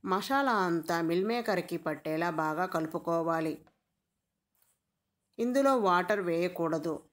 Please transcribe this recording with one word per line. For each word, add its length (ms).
మసాలా 420
అంతా 280
మిల్ 220
మేకర్కి 560
పట్టేలా 420
బాగా 320
కలుపుకోవాలి. 800
ఇందులో 300
వాటర్ 420
వేయకూడదు. 680